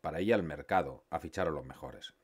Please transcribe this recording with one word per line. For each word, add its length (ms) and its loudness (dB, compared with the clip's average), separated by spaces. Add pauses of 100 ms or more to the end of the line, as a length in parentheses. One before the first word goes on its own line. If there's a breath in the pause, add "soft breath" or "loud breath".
para 200 -2
ir 120 6
al 100 4
mercado 680 0
a 80 -2
fichar 280 -2
a 40 2
los 140 -4
mejores. 580 -14